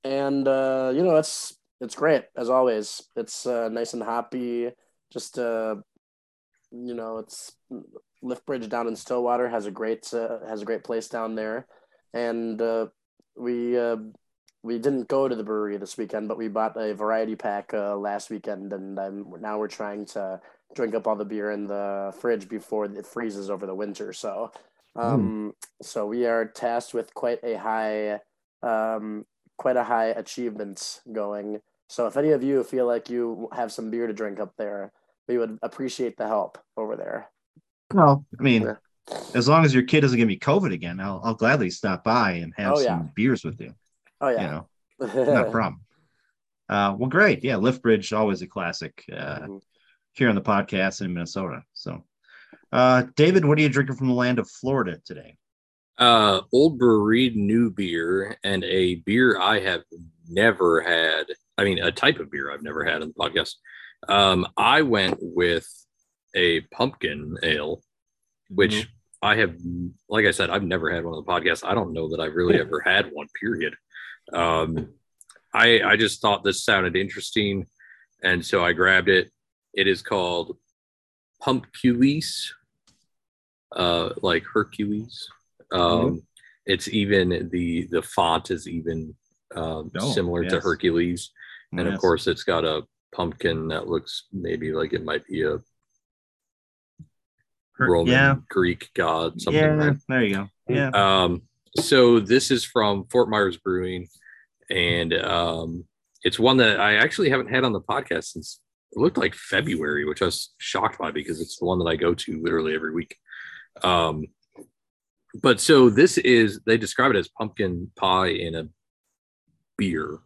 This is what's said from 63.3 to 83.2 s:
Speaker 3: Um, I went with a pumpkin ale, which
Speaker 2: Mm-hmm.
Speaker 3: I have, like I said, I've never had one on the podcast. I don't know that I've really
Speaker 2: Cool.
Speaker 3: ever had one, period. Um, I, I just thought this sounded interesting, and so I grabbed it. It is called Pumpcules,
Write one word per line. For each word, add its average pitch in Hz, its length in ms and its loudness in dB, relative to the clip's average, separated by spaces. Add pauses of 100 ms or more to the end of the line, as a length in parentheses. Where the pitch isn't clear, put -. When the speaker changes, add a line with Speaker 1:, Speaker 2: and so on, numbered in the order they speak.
Speaker 3:
Um, 95 380 4 (100)
I 127 260 4
went 104 380 2
with 85 480 0 (640)
a 87 260 2 (120)
pumpkin 78 720 -4
ale, 78 400 -2 (640)
which 98 240 2
Speaker 2:
Mm-hmm. 107 180 -4 (320)
Speaker 3:
I 107 140 2
have, 90 200 0 (520)
like 107 180 4
I 90 40 6
said, 85 200 0
I've 98 140 0
never 82 260 -2
had 85 140 -4
one 82 100 -6
on 78 100 -10
the 92 60 -8
podcast. 87 340 0
I 95 100 -2
don't 92 180 -2
know 80 180 -4
that 80 100 -4
I've 78 140 -4
really 87 200 2
Speaker 2:
Cool. 82 120 2
Speaker 3:
ever 76 140 -4
had 95 320 2
one, 73 140 -12 (140)
period. 82 340 -4 (580)
Um, 80 640 0 (580)
I, 113 300 6
I 101 140 4
just 110 240 0
thought 104 240 2
this 98 200 0
sounded 92 320 2
interesting, 98 720 -2 (560)
and 90 220 2
so 92 200 2
I 87 80 4
grabbed 92 360 4
it. 92 220 4 (440)
It 98 120 0
is 95 160 0
called 87 540 -4 (840)
Pumpcules, 131 1120 0 (1200)